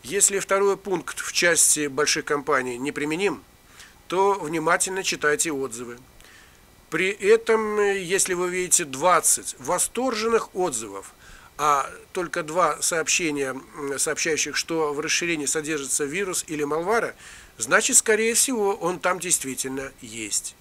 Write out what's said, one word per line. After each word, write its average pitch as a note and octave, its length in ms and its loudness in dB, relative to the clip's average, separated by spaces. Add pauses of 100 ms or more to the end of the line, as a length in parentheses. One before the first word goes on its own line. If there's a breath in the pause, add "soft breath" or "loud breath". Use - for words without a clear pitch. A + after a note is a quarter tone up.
Если F#3+ 360 2
второй G3 360 2
пункт F3+ 460 -6
в - 100 -6
части D#3 560 4
больших C#3+ 380 0
компаний C3+ 520 0
неприменим, D3 640 -2 (680 loud breath)
то G3 240 4
внимательно E3+ 680 0
читайте D3+ 520 0
отзывы. A#2+ 440 -8 (960 loud breath)
При F3+ 160 0
этом, G#3+ 720 2
э, G3 240 0
если F3+ 320 0
вы F3+ 160 -2
видите F3 340 2
двадцать C3+ 720 2
восторженных A3 1000 -2
отзывов, A2+ 600 -6 (420 loud breath)
а C#3+ 320 2 (220)
только F3 320 -4
два D#3 400 0
сообщения, D3+ 720 0 (200)
м, C#3 220 -6
сообщающих, D3+ 580 -2
что D#3 380 -2
в C#3+ 60 -4
расширении D#3 480 -2
содержится D3+ 580 -2
вирус F3+ 420 -4
или D3+ 160 -4
малвара, E3 520 0 (420 loud breath)
значит, F#3+ 400 2
скорее A3+ 380 4
всего, G#3+ 400 2
он F3 240 -2
там F3+ 200 0
действительно C3+ 720 -2 (100)
есть. A2 600 -6